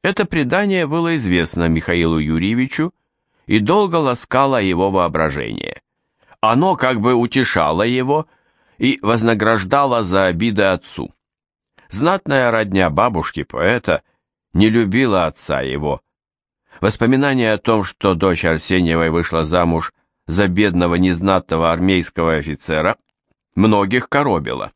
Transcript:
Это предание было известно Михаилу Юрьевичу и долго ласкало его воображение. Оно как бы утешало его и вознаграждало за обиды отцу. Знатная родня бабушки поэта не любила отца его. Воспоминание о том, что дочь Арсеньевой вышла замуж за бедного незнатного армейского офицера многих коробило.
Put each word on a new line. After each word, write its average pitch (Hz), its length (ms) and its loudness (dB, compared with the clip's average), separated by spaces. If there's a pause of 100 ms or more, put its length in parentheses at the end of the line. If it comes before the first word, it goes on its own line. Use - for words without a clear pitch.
Это 190 220 0
предание 170 600 -2
было 170 300 -2
известно 87 520 0
Михаилу 82 500 0
Юрьевичу 107 760 -2 (520)
и 104 120 0
долго 170 380 0
ласкало 131 680 0
его 92 280 0
воображение. 78 920 -2 (580)
Оно 135 360 2
как 127 240 -2
бы 123 140 2
утешало 104 680 0
его 127 440 -2 (520)
и 123 240 0
вознаграждало 113 1000 0
за 95 220 2
обиды 101 360 0
отцу. 92 520 -4 (720)
Знатная 139 640 0
родня 95 400 0
бабушки 82 520 -2
поэта 87 600 -2 (500)
не 101 160 4
любила 110 580 2
отца 71 360 -4
его. 69 400 -4 (800)
Воспоминание 123 720 0
о 98 40 -4
том, 110 260 0
что 95 300 -2
дочь 87 300 0
Арсеньевой 82 680 0
вышла 82 340 0
замуж 82 480 0 (340)
за 95 220 2
бедного 87 480 2
незнатного 87 760 2
армейского 85 640 0
офицера 78 640 -2 (580)
многих 104 540 2
коробило. 76 680 -2